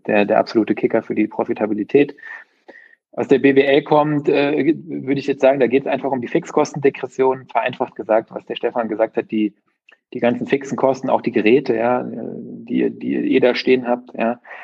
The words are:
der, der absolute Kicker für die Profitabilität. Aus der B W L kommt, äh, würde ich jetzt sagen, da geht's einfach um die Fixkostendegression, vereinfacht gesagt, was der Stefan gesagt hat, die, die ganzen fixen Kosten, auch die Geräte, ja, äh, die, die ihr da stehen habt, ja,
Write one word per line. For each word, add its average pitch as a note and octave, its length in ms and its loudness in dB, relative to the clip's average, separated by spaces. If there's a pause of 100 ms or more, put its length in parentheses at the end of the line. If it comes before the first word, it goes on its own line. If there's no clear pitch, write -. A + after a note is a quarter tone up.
der, G#2 160 2
der G#2+ 160 2
absolute A2 340 0
Kicker A2+ 300 0
für - 100 -8
die G#2+ 140 0
Profitabilität. A2+ 880 0 (960)
Aus - 160 -6
der C#3 100 6
B C3+ 160 4
W C3+ 80 6
L C#3+ 200 4
kommt, D3+ 460 2
äh, C#3+ 480 2
würde C#3 420 -4
ich C3+ 80 -6
jetzt C#3 140 -2
sagen, C#3 200 4
da A#2+ 80 4
geht's C#3 180 0
einfach C3+ 240 -4
um C3 100 -2
die A#2 80 -8
Fixkostendegression, C3+ 1160 -2
vereinfacht B2 480 -4
gesagt, A2 360 0
was A#2 140 -12
der A#2 120 -8
Stefan A#2 340 -4
gesagt A2 260 -2
hat, - 140 -4
die, G#2+ 240 -2 (580)
die B2 80 -10
ganzen A#2+ 260 -2
fixen C#3 300 -2
Kosten, C3 320 0
auch A#2 140 0
die A#2+ 100 -4
Geräte, A#2+ 420 4
ja, B2 280 0
äh, - 80 -8
die, A#2+ 800 -6
die B2 240 -6
ihr - 260 0
da B2 140 4
stehen B2+ 340 2
habt, B2 240 -4
ja, A#2 260 -2 (260)